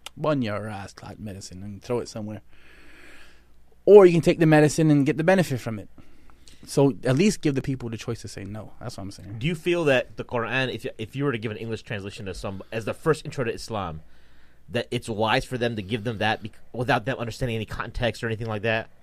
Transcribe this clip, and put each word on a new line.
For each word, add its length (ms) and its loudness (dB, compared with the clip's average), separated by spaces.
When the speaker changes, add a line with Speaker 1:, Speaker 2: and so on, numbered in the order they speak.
Speaker 1:
Bun 260 0
your 240 -4
ass, 280 -10
clot 260 -16
medicine," 420 -12
and 180 -12
throw 200 -2
it 80 -8
somewhere. 320 -10
Or 200 12
you 80 10
can 80 4
take 200 4
the 60 6
medicine 440 6
and 160 6
get 100 0
the 80 -2
benefit 360 2
from 180 -8
it. 100 -14
So 280 4
at 120 2
least 260 4
give 120 2
the 80 -2
people 280 -4
the 60 -8
choice 260 -8
to 60 -12
say 140 -12
no. 380 -12
That's 160 -10
what 80 -12
I'm 80 -10
saying. 260 -14
Speaker 2:
Do 80 -4
you 80 0
feel 300 0
that 320 2
the 80 -8
Quran, 500 -2
if, 100 -10
if 160 -10
you 100 -4
were 60 0
to 80 -2
give 140 -6
an 60 -10
English 240 -8
translation 440 -10
to 80 -8
some, 280 -8
as 140 -6
the 80 -4
first 300 -2
intro 200 -6
to 80 -4
Islam, 480 -8
that 200 -4
it's 180 -6
wise 360 0
for 140 -8
them 180 -2
to 60 -6
give 200 -4
them 160 -6
that 240 0
bec-, 160 -12
without 320 0
them 140 -4
understanding 360 -4
any 120 -4
context 580 -4
or 20 0
anything 220 -4
like 140 -4
that, 280 0